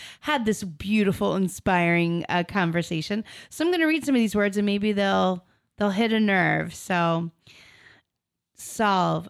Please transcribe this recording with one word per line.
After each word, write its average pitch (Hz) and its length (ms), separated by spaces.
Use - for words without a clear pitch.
had 277 240
this 208 180
beautiful, 196 720
inspiring, 170 920
uh, 175 180
conversation. 170 800
So - 160
I'm 349 60
gonna 330 160
read 311 180
some 277 100
of 247 40
these 214 160
words 202 200
and 208 100
maybe 208 280
they'll, 190 500
they'll 202 120
hit 214 240
a 220 80
nerve. 170 520
So 165 580
solve, 180 760